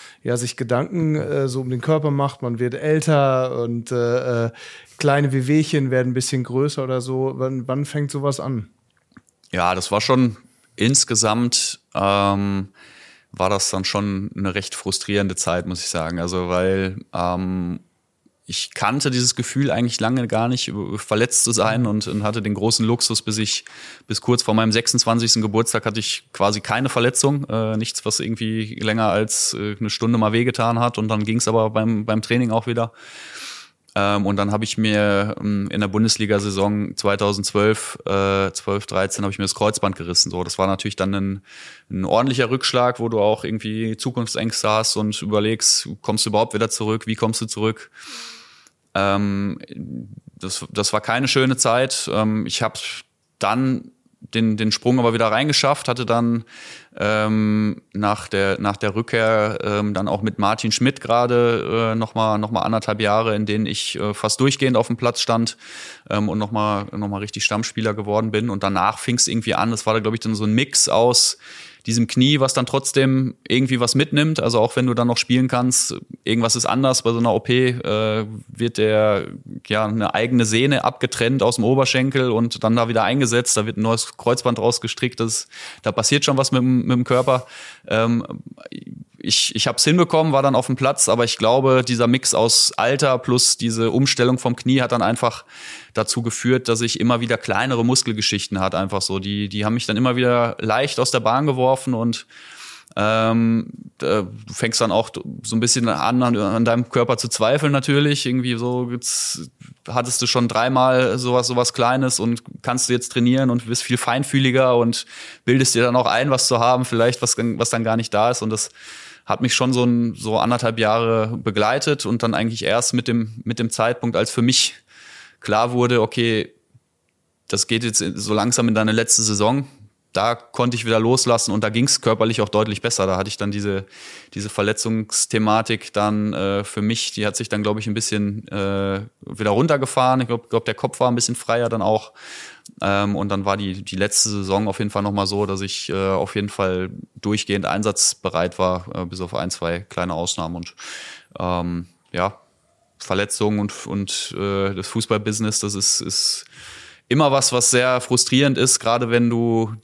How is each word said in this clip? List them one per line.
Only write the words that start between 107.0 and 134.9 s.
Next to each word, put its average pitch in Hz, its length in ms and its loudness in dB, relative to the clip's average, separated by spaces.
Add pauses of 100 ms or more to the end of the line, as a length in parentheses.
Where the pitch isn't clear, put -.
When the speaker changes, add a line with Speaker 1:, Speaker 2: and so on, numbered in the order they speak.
Speaker 2:
zu 120 100 -6
zweifeln 143 420 2
natürlich. 143 560 2
Irgendwie 123 300 0
so, 123 340 -2
jetzt - 600 -6 (360)
hattest 120 360 -2
du 123 40 0
schon 120 220 2
dreimal 127 680 4
sowas, 127 300 2
sowas 123 260 0
Kleines 127 460 2
und 113 240 -2 (200)
kannst 123 260 -2
du 123 40 0
jetzt 120 200 -2
trainieren 127 380 4
und 117 160 -2
bist 120 180 -4
viel 123 120 0
feinfühliger 131 800 2
und 117 300 2 (380)
bildest 127 320 4
dir 117 80 4
dann 120 100 2
auch 123 120 4
ein, 127 240 2
was 127 180 2
zu 123 100 4
haben, 123 260 4
vielleicht 120 380 2
was, - 160 0
was 117 320 -2
dann 117 140 -2
gar 113 120 0
nicht 113 160 -4
da 107 180 4
ist. 120 120 -4
Und 110 80 -2
das 110 200 -4 (540)
hat - 160 -2
mich 127 140 0
schon 131 180 2
so 123 120 2
ein, 117 320 0
so 110 220 -2
anderthalb 117 420 0
Jahre 113 560 2
begleitet 113 720 0
und 117 180 0
dann 113 100 0
eigentlich 110 300 -2
erst 117 300 0
mit 123 120 -2
dem, 113 380 -2
mit 113 160 -4
dem 117 100 -2
Zeitpunkt, 120 460 0
als 107 160 0
für 123 100 0
mich 123 320 2 (640)
klar 113 320 2
wurde, 123 320 4
okay, 110 500 0 (920)
das - 220 -2
geht 113 160 0
jetzt 110 140 -2
so 101 360 -2
langsam 117 320 2
in 110 80 2
deine 110 160 2
letzte 113 320 2
Saison, 110 460 0 (440)
da 110 220 2
konnte 120 420 -2
ich 113 80 -6
wieder 113 140 2
loslassen 117 540 2
und 107 100 0
da 110 60 0
ging's 117 320 0
körperlich 113 400 2
auch 104 80 0
deutlich 107 340 0
besser. 107 240 0
Da 95 100 0
hatte 98 120 -2
ich - 80 -8
dann 101 160 -4
diese, 101 340 -4 (480)
diese 104 140 -8
Verletzungsthematik 110 1400 0